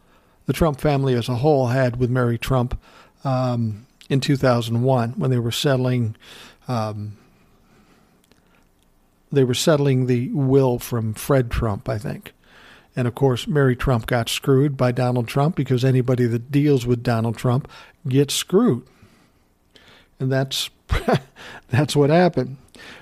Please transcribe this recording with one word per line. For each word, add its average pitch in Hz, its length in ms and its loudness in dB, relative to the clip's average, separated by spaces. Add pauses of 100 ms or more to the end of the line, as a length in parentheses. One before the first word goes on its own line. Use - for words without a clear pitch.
(460)
the 143 60 0
Trump 151 280 0
family 135 340 0
as 117 140 -2
a 123 80 -4
whole 135 320 2
had 127 280 0
with 123 140 0
Mary 120 280 0
Trump, 127 420 -2 (440)
um, 123 600 -4 (220)
in 139 120 0
two 143 160 0
thousand 120 460 0
one 123 300 0
when 143 180 -2
they 123 80 2
were 117 140 -2
settling, 127 640 0 (520)
um, 107 480 -6 (2250)
they 139 140 4
were 123 100 0
settling 143 520 2
the 123 260 0
will 135 460 2
from 113 360 -6
Fred 127 360 0
Trump, 104 380 -4
I 113 80 -4
think. 101 360 -10 (600)
And 123 140 -2
of 117 60 -6
course, 131 320 0
Mary 139 280 2
Trump 120 320 -2
got 120 220 0
screwed 139 480 0
by 123 160 2
Donald 123 360 -2
Trump 143 280 0
because 131 280 0
anybody 127 420 2
that 117 240 -4
deals 143 340 2
with 120 180 0
Donald 113 360 -2
Trump 131 300 0 (380)
gets 135 280 2
screwed. 185 520 0 (1300)
And 131 100 -2
that's, 135 380 -2 (500)
<laughs> - 500 -20
that's 135 280 0
what 143 140 4
happened. 156 480 2 (420)